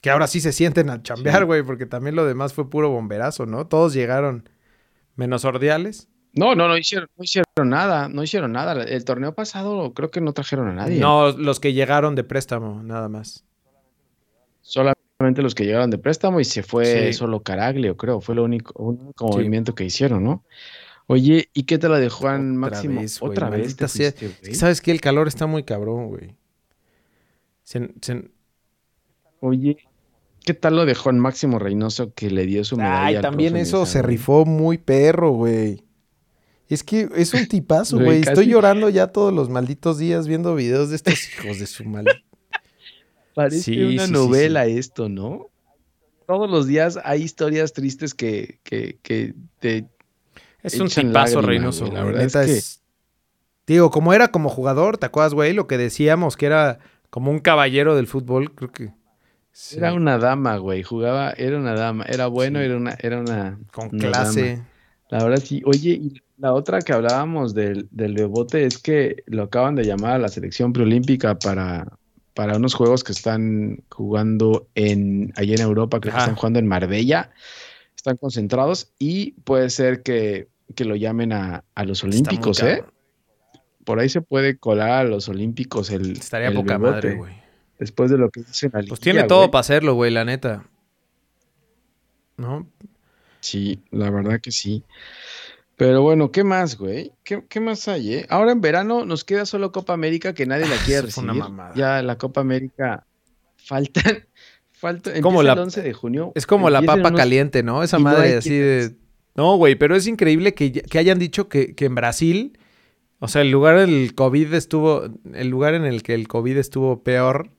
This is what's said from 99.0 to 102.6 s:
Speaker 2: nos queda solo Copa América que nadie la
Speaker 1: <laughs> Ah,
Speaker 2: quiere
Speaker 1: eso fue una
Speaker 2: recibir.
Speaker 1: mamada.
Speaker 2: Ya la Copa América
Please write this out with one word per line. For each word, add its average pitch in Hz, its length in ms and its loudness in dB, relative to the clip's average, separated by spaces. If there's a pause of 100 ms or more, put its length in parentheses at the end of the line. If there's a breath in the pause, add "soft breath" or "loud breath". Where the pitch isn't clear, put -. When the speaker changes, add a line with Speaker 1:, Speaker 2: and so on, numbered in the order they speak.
Speaker 2:
nos 165 180 -6
queda 202 220 -2
solo 196 260 -4
Copa 185 220 -6
América 165 400 -2
que 143 120 -2
nadie 143 220 -2
la 135 80 -2
Speaker 1:
<laughs> 107 60 -2
Ah, - 40 -2
Speaker 2:
quiere 135 240 0
Speaker 1:
eso 107 120 -10
fue - 40 -8
una 117 80 -4
Speaker 2:
recibir. 101 180 -4
Speaker 1:
mamada. 95 240 -14
Speaker 2:
Ya 135 260 0
la 123 160 -4
Copa 131 240 -4
América 131 640 -4 (520)